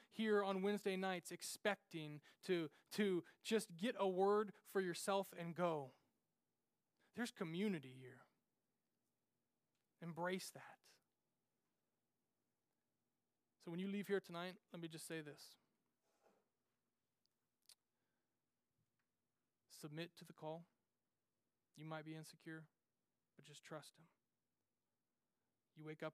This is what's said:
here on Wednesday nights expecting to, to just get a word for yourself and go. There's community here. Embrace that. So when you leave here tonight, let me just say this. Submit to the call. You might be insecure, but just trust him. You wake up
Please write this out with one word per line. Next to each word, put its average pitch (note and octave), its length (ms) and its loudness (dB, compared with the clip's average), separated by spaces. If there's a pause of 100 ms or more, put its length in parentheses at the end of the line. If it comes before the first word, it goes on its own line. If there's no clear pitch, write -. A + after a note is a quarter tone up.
(140)
here G#3+ 280 4
on G3 200 2
Wednesday G3+ 340 2
nights F#3 360 0
expecting D#3+ 880 -2 (240)
to, E3+ 240 4 (240)
to F#3+ 320 4 (180)
just A3 320 2
get G3+ 240 0
a G3+ 80 6
word G3 460 6 (180)
for G3+ 80 4
yourself F#3+ 480 2 (100)
and E3+ 160 -4
go. D#3 380 2 (1200)
There's A#3 180 -4
community E3 680 0
here. B2 220 -16 (1800)
Embrace F3 520 -2
that. - 240 -16 (3000)
So F#3 40 -10
when E3+ 120 -4
you G3 80 -2
leave G3 180 -2
here G3 140 4
tonight, F3+ 320 -6 (180)
let F3 100 -10
me E3+ 60 -4
just D#3+ 180 -10
say D#3+ 140 -4
this. D3 220 -10 (4000)
Submit D#3+ 380 -8
to - 40 -16
the E3+ 80 -16
call. D#3+ 320 -8 (1120)
You D3 80 -12
might D#3 220 -6
be D#3 100 -8
insecure, D#3+ 480 -10 (720)
but C#3+ 100 -20
just D3 160 -18
trust - 380 -10
him. E3 60 -20 (1700)
You D#3 100 -18
wake D#3 160 -8
up D#3 120 -2